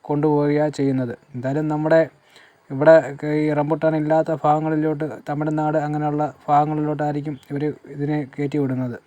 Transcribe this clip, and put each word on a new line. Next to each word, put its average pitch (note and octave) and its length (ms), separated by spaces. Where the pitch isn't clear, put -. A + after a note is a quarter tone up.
കൊണ്ടുപോവുകയാണ് D3 680
ചെയ്യുന്നത്. C3 400
എന്തായാലും C3+ 340
നമ്മുടെ D#3 320
ഇവിടെ D3+ 240
ഈ D3+ 100
റംബൂട്ടാൻ D#3 380
ഇല്ലാത്ത D#3 360
ഭാഗങ്ങളിലോട്ട്, D#3 640
തമിഴ്നാട് D3+ 520
അങ്ങനെയുള്ള D3+ 460
ഭാഗങ്ങളിലോട്ടായിരിക്കും D3+ 880
ഇവർ C#3+ 140
ഇതിനെ D3 240
കയറ്റി C#3+ 240
വിടുന്നത്. B2+ 380